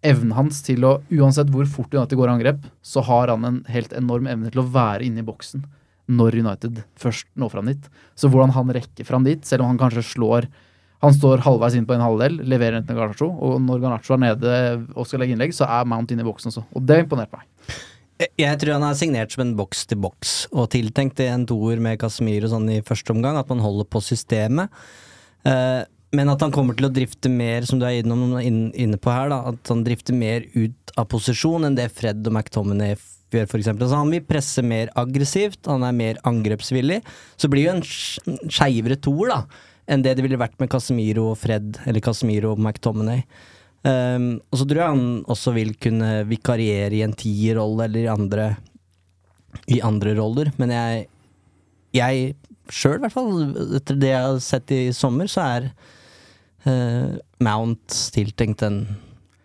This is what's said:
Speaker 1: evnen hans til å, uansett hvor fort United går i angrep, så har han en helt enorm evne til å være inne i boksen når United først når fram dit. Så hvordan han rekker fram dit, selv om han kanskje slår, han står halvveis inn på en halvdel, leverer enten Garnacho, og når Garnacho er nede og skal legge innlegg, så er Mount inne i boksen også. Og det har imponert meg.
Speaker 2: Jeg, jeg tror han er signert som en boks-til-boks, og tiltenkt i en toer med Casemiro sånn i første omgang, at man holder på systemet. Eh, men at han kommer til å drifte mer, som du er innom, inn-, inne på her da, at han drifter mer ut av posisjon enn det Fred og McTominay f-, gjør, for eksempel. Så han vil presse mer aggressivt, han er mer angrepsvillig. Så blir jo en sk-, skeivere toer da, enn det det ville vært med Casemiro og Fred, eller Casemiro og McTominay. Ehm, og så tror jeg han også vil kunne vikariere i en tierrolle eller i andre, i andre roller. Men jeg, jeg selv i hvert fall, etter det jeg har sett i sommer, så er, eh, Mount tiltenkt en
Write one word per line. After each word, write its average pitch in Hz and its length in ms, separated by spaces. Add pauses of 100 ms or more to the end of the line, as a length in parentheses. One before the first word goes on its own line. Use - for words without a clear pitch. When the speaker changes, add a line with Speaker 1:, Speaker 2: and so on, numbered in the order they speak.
Speaker 1:
evnen 113 300
hans 143 320
til 123 180
å, 135 120 (180)
uansett 143 400
hvor 139 160
fort 139 240
United 131 240
går 123 120
i 123 40
angrep, 131 300 (180)
så - 240
har 123 240
han 113 160
en 123 140 (100)
helt 117 240
enorm 123 340
evne 113 220
til 127 140
å 127 60
være 120 360
inne 113 160
i 110 60
boksen - 340 (480)
når 113 320
United 110 400 (180)
først - 300 (100)
når 120 140
fram 101 160
dit. 143 160 (320)
Så 147 160
hvordan 131 240
han 127 180
rekker 120 320
fram 127 160
dit, 147 220
selv 127 180
om 123 60
han 123 100
kanskje 120 240
slår, 117 460 (560)
han 143 80
står 135 320
halvveis 120 320
inn 113 80
på 123 100
en 120 80
halvdel, 120 460
leverer 117 320
enten 117 160
Garnacho, 113 320
og 131 320
når 127 240
Garnacho 127 320
er 131 80
nede 120 320 (400)
og 123 100
skal 127 140
legge 127 160
innlegg, 120 160
så 120 160
er 120 180
Mount 117 240
inne 117 140
i - 20
boksen - 220
også. 110 240
Og 127 100
det 143 140
har 165 80
imponert 135 320
meg. - 80 (760)
Speaker 2:
Jeg, - 140 (160)
jeg 147 100
tror 147 220
han 147 80
er 143 100
signert 127 320
som 131 140
en 120 160
boks-til-boks, - 760 (160)
og 120 220
tiltenkt 131 480
i 127 80
en 123 180
toer 113 320
med 113 220
Casemiro 110 480
sånn 110 240
i 107 80
første 110 320
omgang, 131 240
at 135 160
man 123 100
holder 104 220
på 110 180
systemet. 117 680 (720)
Eh, 127 380 (300)
men 143 160
at 139 160
han 147 80
kommer 127 240
til 131 80
å 139 80
drifte 127 380
mer, 120 340
som 131 160
du 123 40
er 123 180
innom, 123 340
inn-, 113 400
inne 107 240
på - 80
her 131 240
da, 135 60 (100)
at 117 220
han 117 120
drifter 120 300
mer 113 400
ut 113 420
av 113 140
posisjon 151 560
enn 143 100
det 123 160
Fred 107 360
og 110 80
McTominay 104 580
f-, - 160 (240)
gjør, 110 160
for - 80
eksempel. 110 320
Så 143 80
han 147 160
vil 170 80
presse 143 400
mer 117 320
aggressivt, 139 720
han 139 180
er 123 140
mer 113 220 (100)
angrepsvillig. 120 720 (420)
Så 151 80
blir 139 160
jo 175 80
en 180 80
sk-, - 540 (100)
skeivere 135 560
toer 165 320
da, 143 60 (500)
enn 139 160
det 131 100
det 131 80
ville 131 140
vært 120 240
med 127 80
Casemiro 110 640
og 110 100
Fred, 107 380 (100)
eller 110 160
Casemiro 110 480
og 107 80
McTominay. 110 600 (680)
Ehm, 123 380 (200)
og 127 140
så 139 80
tror 147 100
jeg 170 140
han 127 140 (180)
også 123 320
vil 107 180
kunne 113 360 (180)
vikariere 107 680
i 107 80
en 107 140
tierrolle 110 720
eller 113 160
i 113 80
andre, 104 320 (1200)
i 123 180
andre 107 320
roller. 120 400
Men 123 160
jeg, 117 360 (840)
jeg 131 420 (340)
selv - 320
i - 20
hvert 240 140
fall, 240 160 (420)
etter 139 240
det 135 140
jeg 127 160
har 131 100
sett - 320
i 135 80 (140)
sommer, 139 340
så 190 160
er, 127 240 (960)
eh, 127 520 (260)
Mount 113 540 (140)
tiltenkt 107 520
en 104 160 (640)